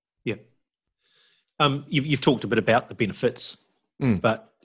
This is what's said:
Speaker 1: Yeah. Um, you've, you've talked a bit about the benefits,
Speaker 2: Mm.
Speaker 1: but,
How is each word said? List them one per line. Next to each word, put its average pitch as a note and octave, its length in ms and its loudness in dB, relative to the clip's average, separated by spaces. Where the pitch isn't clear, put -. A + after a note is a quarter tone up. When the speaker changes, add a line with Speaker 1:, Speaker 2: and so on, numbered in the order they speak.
Speaker 1:
Yeah. G#2 120 -6
Um, C#3+ 300 0
you've, C#3 180 0
you've C#3+ 140 0
talked B2+ 240 2
a G2+ 40 -4
bit A2 100 2
about A2 300 2
the G2+ 60 -14
benefits, - 640 -4
Speaker 2:
Mm. A2 180 2
Speaker 1:
but, - 320 -2